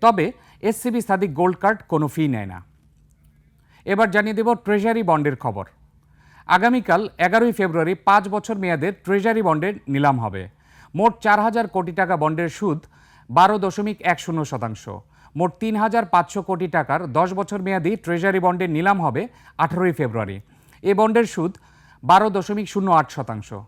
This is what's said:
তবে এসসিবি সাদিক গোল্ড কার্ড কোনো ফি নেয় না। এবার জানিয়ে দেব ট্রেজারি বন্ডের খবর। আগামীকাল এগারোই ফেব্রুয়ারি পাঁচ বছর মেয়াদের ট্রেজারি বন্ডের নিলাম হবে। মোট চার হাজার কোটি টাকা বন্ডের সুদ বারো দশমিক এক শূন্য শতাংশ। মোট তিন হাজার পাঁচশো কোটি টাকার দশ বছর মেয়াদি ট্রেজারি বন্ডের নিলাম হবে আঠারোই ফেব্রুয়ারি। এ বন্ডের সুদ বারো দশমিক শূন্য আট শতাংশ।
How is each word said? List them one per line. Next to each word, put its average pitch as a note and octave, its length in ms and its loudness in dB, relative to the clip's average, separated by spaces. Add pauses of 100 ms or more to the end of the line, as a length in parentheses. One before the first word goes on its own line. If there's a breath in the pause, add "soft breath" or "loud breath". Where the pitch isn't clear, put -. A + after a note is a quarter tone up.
তবে G#3+ 220 4 (440 soft breath)
এসসিবি A3+ 380 -2
সাদিক F#3+ 320 0
গোল্ড F3 240 2
কার্ড G#3 160 2 (120)
কোনো D#3 140 2 (100)
ফি D#3+ 80 0 (120)
নেয় G2+ 180 -6
না। F2 60 -14 (1300 soft breath)
এবার G3+ 300 2
জানিয়ে G#3 240 0
দেব A3+ 100 0 (160)
ট্রেজারি G#3+ 440 0
বন্ডের D3 340 2
খবর। G2 220 -6 (840 soft breath)
আগামীকাল G3 520 2 (240)
এগারোই A3+ 340 2
ফেব্রুয়ারি E3+ 340 0 (140)
পাঁচ G3 160 6 (120)
বছর G#3+ 280 -6
মেয়াদের E3+ 300 -2 (120)
ট্রেজারি G3+ 420 0
বন্ডের E3+ 280 0 (180)
নিলাম C#3 300 2
হবে। F#2+ 200 -8 (520 soft breath)
মোট G#3+ 180 2 (120)
চার G#3 200 4
হাজার A3+ 200 0 (100)
কোটি F3+ 240 -2
টাকা F3+ 240 0
বন্ডের D#3+ 340 -2
সুদ E3 220 -2 (500 soft breath)
বারো F3+ 260 4 (100)
দশমিক G#3 320 -4 (140)
এক E3 140 -2
শূন্য E3 140 -2 (120)
শতাংশ। A2+ 320 -8 (520 soft breath)
মোট E3+ 240 0
তিন A3 140 -4 (100)
হাজার A3 200 0 (100)
পাঁচশো F3+ 360 0
কোটি F3+ 260 -2
টাকার D3+ 260 0 (160)
দশ F3 120 4 (100)
বছর G3+ 260 -6
মেয়াদি F#3 260 -2 (140)
ট্রেজারি F3 400 0
বন্ডের F3+ 320 0
নিলাম F#3+ 280 2
হবে C3+ 160 -2 (420 soft breath)
আঠারোই E3+ 360 0
ফেব্রুয়ারি। A2 380 -4 (460 soft breath)
এ G3 160 2
বন্ডের A3 340 2
সুদ F3 200 -4 (500 soft breath)
বারো F#3+ 320 6
দশমিক G3+ 380 -4
শূন্য G3 160 -2 (100)
আট D3 160 0
শতাংশ। A2 340 -10 (180)